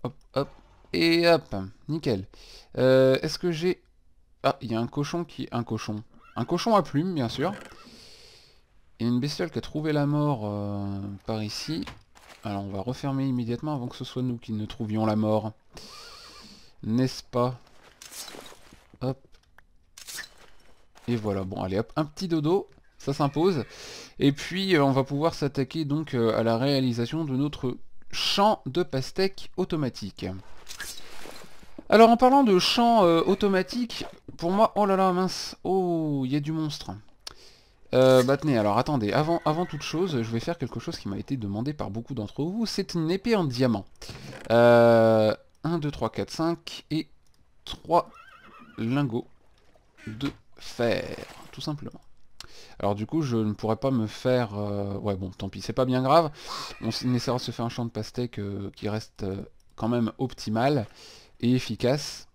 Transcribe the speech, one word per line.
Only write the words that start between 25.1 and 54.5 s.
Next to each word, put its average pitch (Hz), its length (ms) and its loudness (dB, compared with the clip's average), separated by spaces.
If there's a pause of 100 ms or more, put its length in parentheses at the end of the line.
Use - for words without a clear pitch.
s'attaquer 143 500 -2
donc, 143 300 -2
euh, 113 200 4
à 113 60 2
la 113 160 4
réalisation 131 680 0
de 131 120 -2
notre 143 400 -2 (340)
champ - 540 2
de 147 160 -2
pastèques 180 720 -2
automatique. 139 680 -4 (1600)
Alors, 226 200 10
en 233 80 6
parlant 262 260 8
de 202 140 6
champ, 233 480 6
euh, 165 160 6
automatique, 196 840 0 (300)
pour 170 140 -2
moi, 208 260 4
oh 202 120 2
là 190 80 4
là, 190 180 4
mince, 185 500 -2
oh, 165 640 0
il 127 80 -2
y - 20 0
a 151 40 2
du 147 120 -4
monstre. 156 380 -4 (1040)
Euh, 131 300 8
bah 135 120 2
tenez, 139 220 0
alors 104 220 2
attendez, 127 340 0
avant, 156 320 0
avant 156 220 0
toute 147 160 -10
chose, 156 400 -2
je 113 80 -6
vais 117 80 -2
faire 170 180 -4
quelque 117 220 -6
chose - 180 -10
qui - 100 -10
m'a 101 120 -6
été 135 180 -6
demandé 110 360 -4
par 110 180 -8
beaucoup 117 240 -8
d'entre 107 280 -6
vous, 208 220 -2
c'est - 300 -6
une 165 160 0
épée 220 240 0
en 185 100 2
diamant. 120 400 2 (640)
Euh, 113 840 8 (280)
un, 165 140 0
deux, 151 140 -2
trois, 113 180 -4
quatre, - 220 -6
cinq - 580 -4
et 151 180 -4 (560)
trois - 460 0 (720)
lingots 120 480 -2 (800)
de 113 240 -6 (260)
fer, 104 460 -2 (480)
tout 143 100 -14
simplement. - 400 -10 (800)
Alors 101 140 0
du 104 140 -4
coup, 160 160 -2
je 120 140 0
ne 107 160 0
pourrais 110 220 -2
pas 135 140 -2
me 120 160 0
faire, 120 500 -2